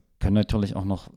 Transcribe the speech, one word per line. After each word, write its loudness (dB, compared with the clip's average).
können 2
natürlich 0
auch -4
noch, -4